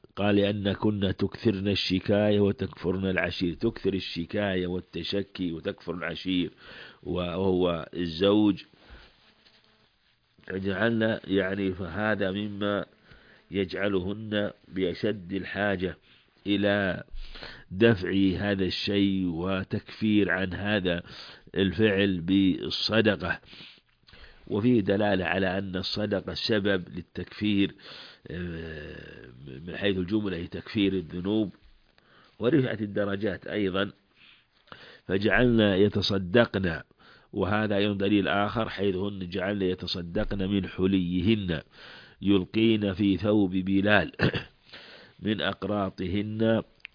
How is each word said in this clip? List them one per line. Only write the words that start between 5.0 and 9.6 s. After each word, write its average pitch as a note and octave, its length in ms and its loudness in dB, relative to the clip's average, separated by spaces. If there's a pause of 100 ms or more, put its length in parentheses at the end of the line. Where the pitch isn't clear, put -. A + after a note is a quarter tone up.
وتكفر E2+ 420 -8
العشير، E2+ 580 -2 (520)
وهو F2+ 880 0
الزوج. F#2+ 680 4 (1900)